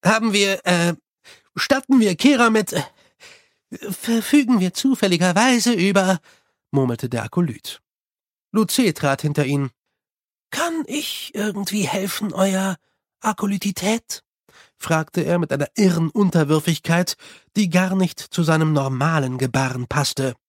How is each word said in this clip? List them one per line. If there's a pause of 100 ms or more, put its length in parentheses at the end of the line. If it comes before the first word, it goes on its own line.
„Haben
wir,
äh, (640)
statten
wir
Kehrer
mit,
äh, (1080)
verfügen
wir
zufälligerweise
über“, (500)
murmelte
der
Akolyt. (720)
Lu
Tse
trat
hinter
ihn. (800)
„Kann
ich
irgendwie
helfen,
euer (440)
Akolytität?“, (540)
fragte
er
mit
einer
irren
Unterwürfigkeit, (400)
die
gar
nicht
zu
seinem
normalen
Gebaren
passte. (140)